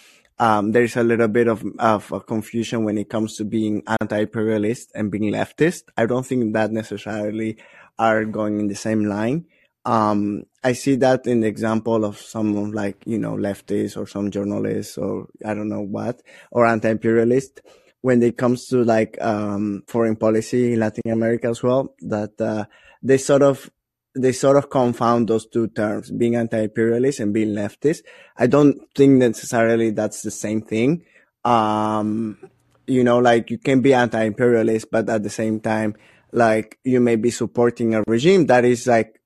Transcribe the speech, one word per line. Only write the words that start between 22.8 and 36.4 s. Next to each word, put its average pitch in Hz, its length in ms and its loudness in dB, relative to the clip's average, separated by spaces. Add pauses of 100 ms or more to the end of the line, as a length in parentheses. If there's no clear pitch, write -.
they 135 160 4
sort 139 240 2
of, 139 280 0 (440)
they 127 180 0
sort 139 240 4
of 139 140 2
confound 120 580 2
those 110 180 0
two 113 220 -2
terms, 107 420 -4
being 117 240 0
anti-imperialist 117 840 -2
and 104 140 -2
being 110 160 0
leftist. 104 500 -4 (380)
I 123 80 2
don't 143 320 6 (160)
think 139 240 6
necessarily 113 720 2
that's 104 320 -4
the 107 80 -8
same 107 320 -6
thing. 123 420 -2 (400)
Um, 107 920 0 (480)
you 127 180 2
know, 120 140 4
like, 120 320 2
you 117 80 -6
can 131 240 2
be 135 100 6
anti-imperialist, 113 1000 2
but 113 200 0
at 110 120 0
the 101 60 -6
same 110 320 -4
time, 110 340 -2 (380)
like, 110 520 2